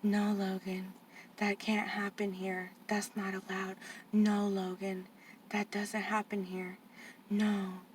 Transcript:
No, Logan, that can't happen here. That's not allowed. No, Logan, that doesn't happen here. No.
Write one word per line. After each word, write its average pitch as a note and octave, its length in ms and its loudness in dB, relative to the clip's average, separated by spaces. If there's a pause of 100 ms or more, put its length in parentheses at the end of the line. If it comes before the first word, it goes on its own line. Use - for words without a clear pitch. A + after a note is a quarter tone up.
No, G#3 280 4
Logan, F#3+ 640 -2 (440)
that G3+ 200 0
can't G#3 300 0
happen G3+ 440 -2
here. F#3 400 -4 (160)
That's G#3 280 0
not G3 180 -2
allowed. F#3+ 440 -4 (360)
No, G#3 340 6
Logan, F#3+ 600 -2 (420)
that G#3 220 -2
doesn't G#3 300 -2
happen G#3 420 0
here. F#3 340 -6 (520)
No. G3+ 440 2 (200)